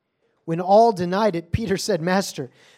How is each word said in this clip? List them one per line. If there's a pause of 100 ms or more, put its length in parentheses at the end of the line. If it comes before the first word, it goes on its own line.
(440)
When
all
denied
it,
Peter
said,
"Master, (280)